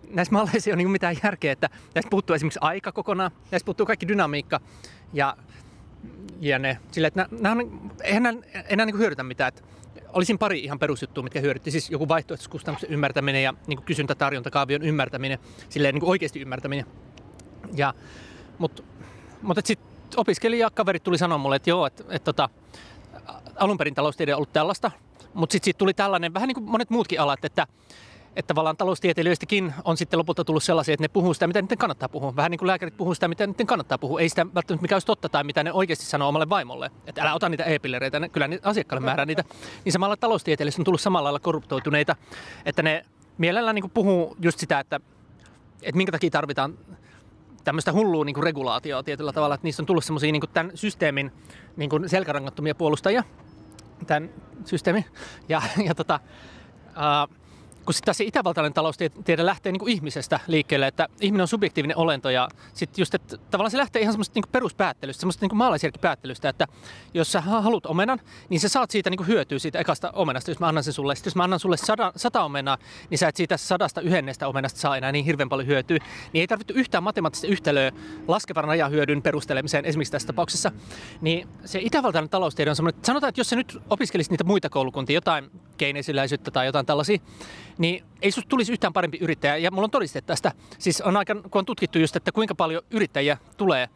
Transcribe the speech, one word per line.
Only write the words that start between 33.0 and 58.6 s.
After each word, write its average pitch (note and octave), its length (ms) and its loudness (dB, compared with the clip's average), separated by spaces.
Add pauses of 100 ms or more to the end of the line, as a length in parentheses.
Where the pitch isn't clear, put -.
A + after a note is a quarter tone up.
sitä, F3+ 140 0
mitä F3+ 200 0
niiden G3+ 200 -2
kannattaa - 300 0
puhua. D3+ 240 -4
Ei E3 80 -2
sitä E3 160 0 (100)
välttämättä, E3+ 260 -2
mikä F3+ 140 0
olisi F3+ 120 0
totta G3+ 220 0
tai C#3+ 140 2
mitä C#3+ 200 0
ne E3+ 100 -4
oikeasti F3+ 320 0
sanoo D3 240 0
omalle D#3 200 0
vaimolle. C3 420 -2 (160)
Että C#3+ 140 -8
älä D3+ 120 2
ota E3+ 160 0
niitä D#3 140 -2
e-pillereitä, C3+ 560 -2
ne, E3 100 -6
kyllä C#3+ 180 0
ne E3+ 160 -6
asiakkaalle C3 420 -2
määrää C#3 200 0
niitä. D#3+ 180 -2 (420)
Niin E3+ 80 2
samalla G3 240 0
taloustieteilijät D#3+ 600 0
on D#3+ 60 -2
tullut F3+ 160 2
samalla F3+ 220 2
lailla C#3+ 160 0
korruptoituneita, D3 760 0 (500)
että D3+ 180 0
ne D#3 220 0 (320)
mielellään G#3+ 380 2
niin G3 80 -2
kuin F#3+ 80 -10
puhuu F#3 500 2
just E3+ 180 2
sitä, D3+ 200 0
että, C#3 200 -4 (800)
että C#3+ 160 -4
minkä F#3 140 2
takia D#3+ 180 2
tarvitaan D3 480 0 (840)
tämmöistä D3+ 280 0
hullua E3+ 340 4
niin C#3+ 80 -4
kuin C#3+ 100 -2
regulaatioa C3+ 600 -2
tietyllä D3 300 -4
tavalla, D3 220 2
että D3+ 100 -8
niistä D#3+ 160 -2
on D3 40 -4
tullut E3+ 180 2
semmosia D3+ 280 0
niin D3+ 100 0
kuin - 120 -6
tän E3+ 220 0
systeemin C#3 560 -2 (460)
niin D3 120 -2
kuin D#3 200 0
selkärangattomia D3 640 -2
puolustajia, F3+ 480 2 (840)
tän D#3 220 0 (360)
systeemin. F3+ 400 0 (440)
Ja, D#3 120 2 (260)
ja - 80 2
tota, - 240 0 (760)
ää, D3 320 2 (640)
kun D#3+ 40 0
sit - 120 -4
taas G3+ 120 2
se G#3+ 60 -2
itävaltainen F3 500 0